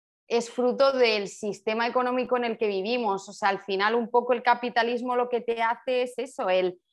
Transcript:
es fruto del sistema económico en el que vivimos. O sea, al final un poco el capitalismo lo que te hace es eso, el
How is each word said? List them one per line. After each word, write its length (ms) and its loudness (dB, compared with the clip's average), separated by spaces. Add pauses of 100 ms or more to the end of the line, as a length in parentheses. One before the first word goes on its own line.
(280)
es 220 0
fruto 440 4
del 340 2
sistema 600 -4
económico 500 0
en 80 0
el 120 -4
que 100 0
vivimos. 600 -2
O 60 -16
sea, 160 0
al 100 -2
final 360 0
un 140 -2
poco 240 2
el 100 -4
capitalismo 720 0
lo 140 0
que 120 -2
te 200 -4
hace 420 -2
es 140 -8
eso, 320 -6
el 300 2 (140)